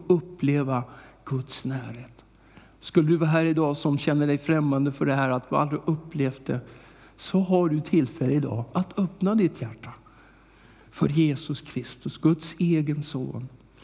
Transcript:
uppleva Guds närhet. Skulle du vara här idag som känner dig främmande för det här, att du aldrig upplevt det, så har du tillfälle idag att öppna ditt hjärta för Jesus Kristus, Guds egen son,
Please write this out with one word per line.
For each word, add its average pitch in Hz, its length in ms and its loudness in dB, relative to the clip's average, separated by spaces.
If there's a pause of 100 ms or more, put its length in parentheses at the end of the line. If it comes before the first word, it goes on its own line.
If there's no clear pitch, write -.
uppleva 143 760 0 (420)
Guds - 400 -8
närhet. 123 600 -10 (540)
Skulle - 280 2
du 165 100 4
vara 156 120 2
här 160 160 4
idag 156 320 2
som 143 200 0
känner 147 300 2
dig 143 100 2
främmande 143 540 2
för 143 140 -4
det 139 80 2
här, 135 160 2
att 127 200 -2
du 143 60 -2
aldrig 147 300 0
upplevt 151 600 -2
det, 123 140 -2 (580)
så - 220 0
har 180 300 4
du 151 120 2
tillfälle 135 520 0
idag 117 400 -2
att - 260 -2
öppna 190 360 0
ditt 190 260 2
hjärta - 320 -12 (1000)
för 151 180 0
Jesus 147 520 0
Kristus, - 560 -10
Guds 160 400 0
egen 151 460 0
son, 131 460 -8 (340)